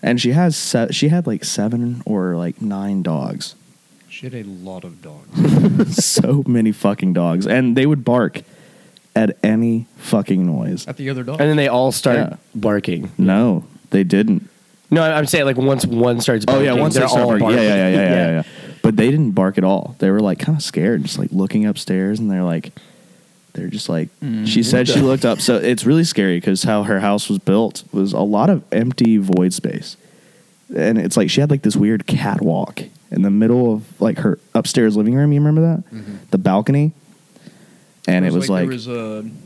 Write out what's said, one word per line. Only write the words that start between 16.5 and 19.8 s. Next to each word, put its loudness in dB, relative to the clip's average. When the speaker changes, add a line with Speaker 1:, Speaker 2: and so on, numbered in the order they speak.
Speaker 3:
barking, 4
Speaker 1:
yeah, 2
once 0
Speaker 3:
they're 2
Speaker 1:
they 0
start 2
Speaker 3:
all 2
Speaker 1:
barking. 2
Speaker 3:
barking. 4
Speaker 1:
Yeah, 2
yeah, 2
yeah, 2
yeah, 2
Speaker 3:
Yeah. 2
Speaker 1:
yeah, 0
yeah. -2
But 2
they 4
didn't 2
bark 0
at 2
all. -2